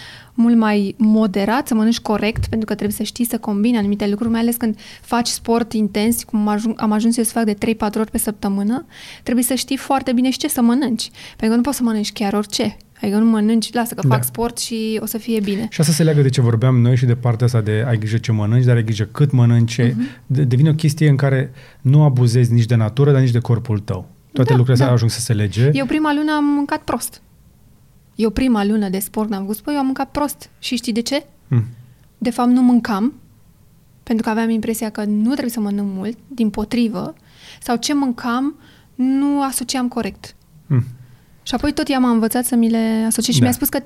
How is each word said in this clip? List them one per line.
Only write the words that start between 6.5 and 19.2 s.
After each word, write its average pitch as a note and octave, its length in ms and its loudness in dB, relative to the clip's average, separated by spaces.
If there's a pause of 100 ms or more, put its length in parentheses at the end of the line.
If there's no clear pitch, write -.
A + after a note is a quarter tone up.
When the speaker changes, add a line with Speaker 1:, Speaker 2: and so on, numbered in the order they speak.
Speaker 1:
am G#3+ 100 0
ajuns A#3 240 0
eu A#3 80 0
să - 80 -4
fac A3+ 120 -2
de G#3 80 0
trei-patru A3 480 -2
ori A3 100 -4
pe A#3 80 -6
săptămână, G#3 680 -4 (360)
trebuie B3 220 0
să C4 100 -2
știi C4 220 -4
foarte C4 360 -2
bine B3 180 2
și - 80 -4
ce D4+ 100 -4
să C4+ 140 -2
mănânci. B3 480 0 (260)
Pentru A3 120 -2
că A3+ 60 2
nu A#3+ 60 2
poți C4 160 -2
să B3+ 60 -4
mănânci G#3+ 300 -2
chiar G3+ 200 -4
orice. G#3 440 -4 (260)
Adică G#3 160 0
nu A3 60 4
mănânci, A3 480 2
"Lasă A#3+ 220 -4
că G3 120 -2
Speaker 2:
Da. C3+ 80 4
Speaker 1:
fac B2 100 0
sport A#3 340 -6
și A3 440 -4
o A3 40 -6
să A3 120 -8
fie A3 220 -2
bine." G3+ 300 -2
Speaker 2:
Și - 100 -2
asta D#3+ 120 2
se E3 100 0
leagă D#3 200 4
de C3+ 60 4
ce C3 120 2
vorbeam A#2+ 400 4
noi B2 160 4
și B2+ 80 2
de A#2+ 100 4
partea A#2+ 320 0
asta A#2 140 2
de G#2+ 280 0
ai A2+ 100 2
grijă G#2+ 180 -2
ce A2+ 160 -2
mănânci, A2 320 2
dar B2 120 4
ai A2+ 80 2
grijă A2 280 -2
cât C#3+ 200 2